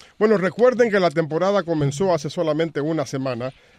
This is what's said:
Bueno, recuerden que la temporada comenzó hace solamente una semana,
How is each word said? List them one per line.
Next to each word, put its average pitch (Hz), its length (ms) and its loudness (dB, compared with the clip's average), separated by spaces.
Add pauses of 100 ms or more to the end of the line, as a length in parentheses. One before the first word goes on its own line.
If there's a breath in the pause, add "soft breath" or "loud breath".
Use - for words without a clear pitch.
(180 soft breath)
Bueno, 214 200 4
recuerden 226 520 2
que 202 100 2
la 175 100 4
temporada 165 520 0
comenzó 156 520 0
hace 151 160 -4
solamente 156 500 -2
una 151 240 -2
semana, 131 480 -6 (260 soft breath)